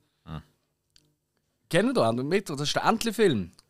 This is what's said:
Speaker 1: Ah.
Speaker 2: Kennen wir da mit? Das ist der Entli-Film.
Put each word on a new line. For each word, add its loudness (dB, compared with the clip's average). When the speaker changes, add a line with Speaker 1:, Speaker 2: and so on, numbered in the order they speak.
Speaker 1:
Ah. -10
Speaker 2:
Kennen 2
wir -2
da 2
mit? -2
Das -6
ist -4
der -2
Entli-Film. 2